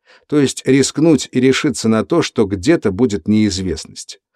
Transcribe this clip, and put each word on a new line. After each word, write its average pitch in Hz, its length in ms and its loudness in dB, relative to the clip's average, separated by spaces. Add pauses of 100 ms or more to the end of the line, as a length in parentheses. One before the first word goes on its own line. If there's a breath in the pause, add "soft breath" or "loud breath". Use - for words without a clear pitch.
(280 soft breath)
То 151 120 0
есть 131 240 -2
рискнуть 139 640 2
и 127 100 -2
решиться 127 500 0
на 110 160 0
то, 170 160 0
что - 240 -2
где-то 101 440 0
будет 101 380 -2
неизвестность. 95 920 -2 (160)